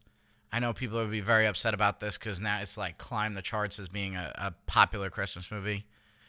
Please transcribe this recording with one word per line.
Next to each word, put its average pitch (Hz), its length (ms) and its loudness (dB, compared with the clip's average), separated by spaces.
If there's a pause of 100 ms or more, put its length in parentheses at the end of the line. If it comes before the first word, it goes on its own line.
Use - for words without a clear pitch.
(500)
I 113 80 -2
know 120 140 0
people 113 260 -4
would 110 120 0
be 107 100 -2
very 110 260 6
upset 107 280 2
about 104 260 2
this 104 180 -4
'cause 98 220 -6
now 104 200 -2
it's, 101 180 -2
like, 95 200 -6
climbed 107 380 -4
the 98 60 -6
charts 104 360 -2
as 95 100 -8
being 98 280 -4
a, 85 200 -6
a 98 160 -4 (140)
popular 101 440 4
Christmas 98 400 -4
movie. 101 360 -4 (420)